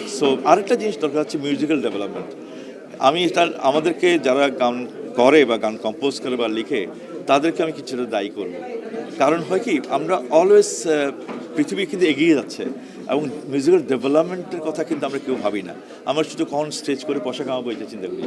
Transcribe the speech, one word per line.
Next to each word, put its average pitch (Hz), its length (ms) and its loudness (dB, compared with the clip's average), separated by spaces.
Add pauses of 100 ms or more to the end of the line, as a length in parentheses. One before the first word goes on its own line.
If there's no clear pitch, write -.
(200)
So 135 240 4
আরেকটা 196 300 4
জিনিস 214 240 -2
দরকার 151 220 -2
হচ্ছে 151 180 -4
মিউজিক্যাল 143 440 0
ডেভেলপমেন্ট। 98 520 -6 (640)
আমি 160 260 4
এটা, 170 240 2 (100)
আমাদেরকে 160 600 2
যারা 135 300 4
গান 123 380 0 (300)
করে 135 280 8
বা 117 120 4
গান 110 200 -2
কম্পোজ 120 440 -4
করে 131 160 -4
বা 120 120 0
লিখে, 110 380 -2 (400)
তাদেরকে 156 360 2
আমি 160 100 -2
কিছুটা 131 320 -6
দায়ী 107 240 -2
করব। 92 240 -8 (680)
কারণ 151 200 4
হয় 185 220 -2
কি, 180 200 0 (100)
আমরা 156 400 -2
always, 185 600 6
আহ, 147 200 2 (460)
পৃথিবী 160 300 0
কিন্তু 180 200 0
এগিয়ে 156 280 4
যাচ্ছে, 113 300 -2 (460)
এবং 147 180 0 (200)
মিউজিক্যাল 143 400 4
ডেভেলপমেন্টের 165 720 0
কথা 156 240 -4
কিন্তু 147 220 -2
আমরা 135 120 -4
কেউ 131 240 -2
ভাবি 101 200 -2
না। 85 120 -10 (320)
আমরা 147 180 0
শুধু 160 200 -4
কখন 147 260 -4
স্টেজ 139 340 -4
করে 143 200 -2
পয়সা 131 200 -6
কামাবো 127 260 -4
এটা 110 200 -6
চিন্তা 95 180 -8
করি, 92 180 -8